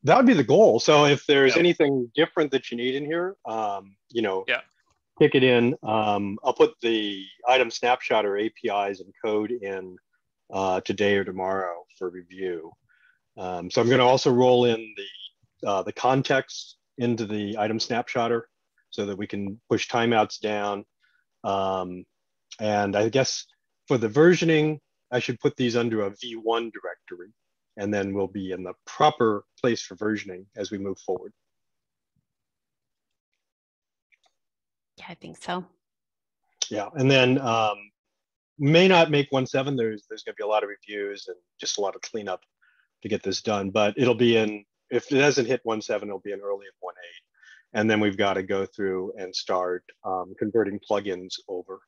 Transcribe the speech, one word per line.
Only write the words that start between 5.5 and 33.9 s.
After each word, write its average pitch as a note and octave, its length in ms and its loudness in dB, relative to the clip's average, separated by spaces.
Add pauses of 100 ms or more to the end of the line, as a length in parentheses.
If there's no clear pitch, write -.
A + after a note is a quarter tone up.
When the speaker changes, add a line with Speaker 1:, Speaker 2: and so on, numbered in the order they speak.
Speaker 1:
Um, G#2 640 0
I'll C3 100 0
put - 280 2
the G#2 440 -2 (220)
item B2 240 2
snapshot A#2+ 520 0
or G2+ 140 -2
A A2 120 -2
P - 200 -8
Is G2+ 300 -4
and F#2+ 200 -20
code G#2+ 300 -2
in, F#2+ 480 -10 (560)
uh, F#2+ 280 0
today G2+ 360 0
or G2 60 0
tomorrow F#2 640 -6 (100)
for F2+ 140 -6
review. F2+ 600 -10 (640)
Um, F#2 360 -8
so A#2+ 100 0
I'm A2+ 80 2
gonna C3 160 4
also C3 260 4
roll B2 340 6
in A2+ 300 -2
the, - 720 -14
uh, G2 140 0
the G#2 120 -8
context - 840 -2 (220)
into A#2+ 260 -2
the G#2 320 -6
item G#2+ 220 -2
snapshotter A#2 640 -2 (480)
so G2+ 160 -6
that G2 100 -6
we G#2 80 -6
can G2+ 340 -8 (120)
push - 180 0
timeouts A#2 500 0
down. G#2 460 -4 (580)
Um, F#2+ 640 -4 (540)
and G#2 360 0
I G#2+ 140 2
guess - 380 -2 (400)
for C#3 100 2
the A2+ 120 0
versioning, D#3 720 4 (280)
I B2 80 -2
should A#2+ 220 -4
put - 180 -2
these A#2+ 180 0
under A2+ 260 0
a G2 100 -2
V A2+ 240 -14
one A2+ 340 -2
directory, F#2 640 -14 (440)
and G#2 160 -4
then G2 200 -4
we'll G2 140 -2
be F#2+ 240 -8
in F#2 120 -8
the F2+ 100 -12 (120)
proper A#2 580 2 (160)
place A#2 220 0
for F2+ 160 -16
versioning G2+ 480 -6 (100)
as G#2 160 -8
we G#2 60 -8
move G2 220 -6
forward. - 340 -8 (3750)